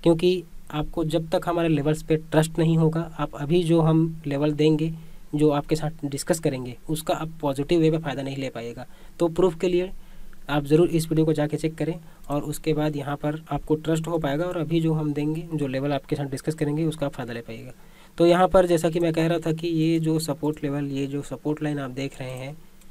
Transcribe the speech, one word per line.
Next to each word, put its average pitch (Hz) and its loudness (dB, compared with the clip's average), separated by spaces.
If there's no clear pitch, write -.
क्योंकि 175 4
आपको 156 -2
जब 160 -2
तक 175 2
हमारे 170 2
levels 156 2
पे 160 2
trust 156 2
नहीं 160 4
होगा, 160 2
आप 147 -4
अभी 160 2
जो 165 4
हम 160 4
level 143 0
देंगे, 156 2
जो 151 6
आपके 147 0
साथ 151 -4
discuss 139 -2
करेंगे, 127 -2
उसका 160 -2
आप 160 -4
positive 143 0
वे 160 6
में 160 2
फ़ायदा 139 -6
नहीं 135 -6
ले 131 -4
पाएगा। 120 -10
तो 170 4
proof 170 2
के 185 0
लिए 180 0
आप 143 0
ज़रूर 156 6
इस 160 0
वीडियो 156 4
को 160 2
जाके 151 0
check 160 -2
करें 151 -2
और 143 -2
उसके 151 -4
बाद 151 0
यहाँ 143 -4
पर 151 -4
आपको 151 0
trust 160 -2
हो 170 -2
पाएगा 151 -2
और 180 -4
अभी 165 0
जो 160 2
हम 151 0
देंगे, 156 -2
जो 143 -2
level 135 -2
आपके - -4
साथ 143 -4
discuss 135 -6
करेंगे, 151 -2
उसका 156 -2
आप 139 -4
फ़ायदा 120 -8
ले 117 -8
पाइएगा। 120 -14
तो 170 6
यहाँ 175 6
पर 185 6
जैसा 175 4
कि 165 -2
मैं 170 2
कह 165 2
रहा 165 2
था 165 -2
कि 160 -4
ये 165 2
जो 160 2
support 151 -4
level, 143 -2
ये 139 -4
जो 143 -4
support 151 -4
line 151 -2
आप 135 -8
देख 135 -8
रहे 127 -8
हैं, 135 -10